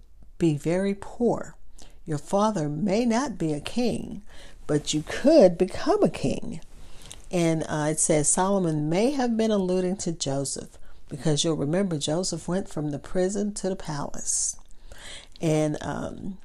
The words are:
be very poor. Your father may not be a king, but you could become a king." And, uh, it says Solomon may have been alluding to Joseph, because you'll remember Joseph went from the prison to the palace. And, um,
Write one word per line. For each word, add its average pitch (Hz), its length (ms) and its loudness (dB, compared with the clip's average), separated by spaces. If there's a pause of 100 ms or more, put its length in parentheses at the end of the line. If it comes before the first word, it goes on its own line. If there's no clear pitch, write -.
(380)
be 160 180 4
very 185 380 0
poor. 196 640 -2 (500)
Your 151 140 -2
father 196 500 0
may 180 360 2
not 233 340 0
be 156 140 0
a 147 60 -2
king, - 640 -2 (460)
but 147 260 2
you 151 140 0
could 226 500 8
become 339 460 2
a 208 60 6
king." - 500 -4 (720)
And, 165 360 2
uh, 151 220 0
it 156 100 -2
says 151 300 4
Solomon 180 580 2
may 202 240 2
have 247 240 0
been 220 140 2
alluding 185 480 2
to 170 140 -4
Joseph, - 640 -4 (320)
because 147 340 0
you'll 165 120 2
remember 165 420 0
Joseph 160 500 -2
went 190 220 -2
from 151 220 -4
the 143 80 -4
prison 202 560 0
to 185 140 -2
the 190 60 -2
palace. - 800 -4 (840)
And, 156 400 2
um, - 640 -6